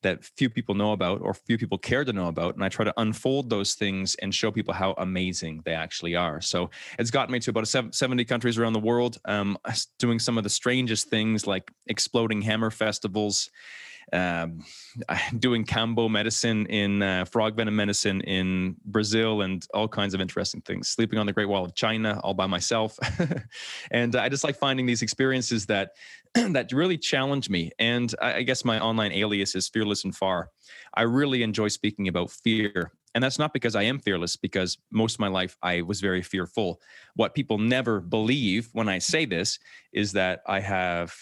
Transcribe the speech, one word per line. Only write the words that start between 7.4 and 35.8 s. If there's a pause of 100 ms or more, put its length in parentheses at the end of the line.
to
about
a
sev-,
seventy
countries
around
the
world,
um, (100)
s-, (120)
doing
some
of
the
strangest
things
like (160)
exploding
hammer
festivals, (600)
um, (360)
<laughs>
doing
kambo
medicine
in,
uh,
frog
venom
medicine
in
Brazil,
and
all
kinds
of
interesting
things.
Sleeping
on
the
Great
Wall
of
China
all
by
myself. (460)
<laughs>
And
I
just
like
finding
these
experiences
that, (220)
<clears throat>
that
really
challenge
me.
And
I,
I
guess
my
online
alias
is
Fearless
and
Far. (440)
I
really
enjoy
speaking
about
fear. (220)
And
that's
not
because
I
am
fearless,
because (140)
most
of
my
life
I